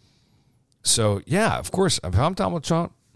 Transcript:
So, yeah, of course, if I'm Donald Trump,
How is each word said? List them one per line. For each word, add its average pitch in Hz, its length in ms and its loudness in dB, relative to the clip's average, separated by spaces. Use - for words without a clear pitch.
So, 104 460 0
yeah, 156 320 2
of - 100 -8
course, 185 340 0
if 90 140 -2
I'm 156 160 2
Donald 180 300 -2
Trump, 170 280 -2